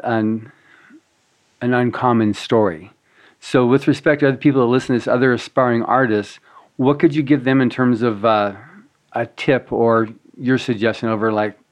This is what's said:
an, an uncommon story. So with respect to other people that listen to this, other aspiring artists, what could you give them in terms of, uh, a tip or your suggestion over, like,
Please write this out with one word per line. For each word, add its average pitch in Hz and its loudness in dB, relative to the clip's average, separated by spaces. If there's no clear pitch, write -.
an, 110 -4
an 123 -2
uncommon 120 0
story. 98 -2
So 127 0
with 135 2
respect 147 0
to 147 2
other 127 0
people 135 2
that 120 2
listen 123 0
to 123 0
this, - -6
other 123 2
aspiring 120 0
artists, 113 -2
what 139 0
could 151 2
you 156 0
give 131 0
them 135 2
in 123 2
terms 123 0
of, 107 -2
uh, 104 0
a 113 -4
tip - -2
or 113 2
your 127 0
suggestion 113 -4
over, 110 -2
like, 104 -2